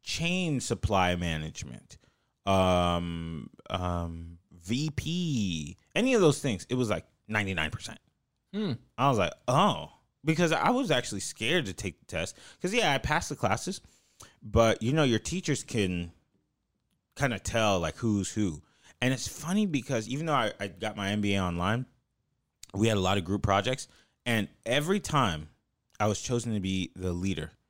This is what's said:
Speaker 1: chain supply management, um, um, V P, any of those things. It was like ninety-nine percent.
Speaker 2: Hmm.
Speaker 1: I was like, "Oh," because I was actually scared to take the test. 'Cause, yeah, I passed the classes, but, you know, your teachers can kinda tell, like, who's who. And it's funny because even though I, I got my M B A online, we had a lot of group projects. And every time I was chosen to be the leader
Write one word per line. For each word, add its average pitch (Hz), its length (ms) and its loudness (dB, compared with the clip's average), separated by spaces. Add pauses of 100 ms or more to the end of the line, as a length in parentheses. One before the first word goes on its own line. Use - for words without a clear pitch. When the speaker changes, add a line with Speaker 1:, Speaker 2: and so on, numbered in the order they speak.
Speaker 1:
chain 170 580 -2
supply 95 540 2
management, 78 840 -6 (460)
um, 87 1040 2 (200)
um, 85 680 -4 (140)
V 113 380 -4
P, 113 880 -2 (180)
any 247 200 2
of 220 60 6
those 151 200 6
things. 110 280 -2
It 123 60 -2
was 123 160 0
like 90 160 -2 (220)
ninety-nine 95 420 0
percent. - 300 -12 (520)
Speaker 2:
Hmm. 196 200 -2 (260)
Speaker 1:
I 131 100 4
was 123 100 2
like, 85 140 2 (140)
"Oh," 123 460 2 (320)
because 160 260 2
I 147 200 2
was 247 200 0
actually 120 300 -2
scared 135 460 -2
to 95 60 -8
take - 280 -8
the - 60 -20
test. 85 300 -6 (240)
'Cause, 185 140 -4
yeah, 190 180 2
I 135 60 0
passed 156 300 -2
the 147 80 -6
classes, 117 440 -2 (640)
but, 113 400 4
you 117 100 0
know, 156 120 4
your 120 160 2
teachers 160 420 -4
can 92 480 0 (1040)
kinda 127 240 -2
tell, 110 400 2
like, 82 200 -2
who's 104 340 0
who. 92 300 -2 (380)
And 131 140 2
it's - 140 -6
funny 196 380 -2
because 123 420 -2
even 151 180 -4
though 156 80 0
I, 113 240 2
I 101 80 -6
got 92 300 -6
my 98 140 -2
M 107 100 0
B 101 140 2
A 98 80 2
online, 92 440 0 (880)
we 107 140 4
had 110 80 4
a 98 40 2
lot 92 180 2
of 90 60 -4
group 95 180 -2
projects. 101 440 2 (420)
And 110 200 0 (180)
every 151 320 2
time 92 520 0 (500)
I 104 80 2
was 104 120 0
chosen 120 340 -2
to 104 60 0
be 92 360 -2
the 92 160 -4
leader 87 400 -4 (180)